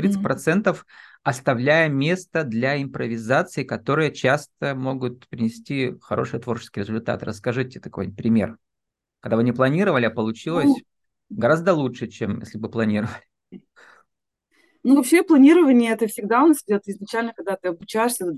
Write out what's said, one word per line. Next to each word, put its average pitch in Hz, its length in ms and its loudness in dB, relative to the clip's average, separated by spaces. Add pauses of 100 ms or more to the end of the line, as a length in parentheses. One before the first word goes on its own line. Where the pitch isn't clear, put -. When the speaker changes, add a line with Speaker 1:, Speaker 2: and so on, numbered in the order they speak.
Speaker 1:
Мгм. 196 160 0
Speaker 2:
тридцать 196 40 -6
процентов 180 640 0 (380)
оставляем 139 720 0
место 165 460 -2
для 127 380 -2
импровизации, 127 840 -2
которые 143 480 -2
часто 139 640 -2
могут 131 540 -8
принести 123 720 -4
хороший - 400 -6
творческий 117 400 -8
результат. 110 440 -6
Расскажите 123 560 -6
такой 95 320 -10
пример, 113 460 0 (640)
когда 110 160 -4
вы 117 80 2
не 123 80 2
планировали, 135 540 0
а 110 40 -2
получилось 123 640 0
Speaker 1:
Ну, - 80 -6 (480)
Speaker 2:
гораздо 160 440 0
лучше, 123 340 -4
чем 104 320 -6
если - 180 -14
бы 110 120 -8
планировали. 107 520 -2 (1600)
Speaker 1:
Ну, 262 120 4
вообще, 330 280 4
планирование — 269 680 8
это 220 140 0
всегда 226 380 0
у - 40 6
нас 302 180 4
идёт 202 200 0
изначально, 226 480 -6
когда 185 220 -8
ты 180 120 -6
обучаешься, 214 580 -4 (120)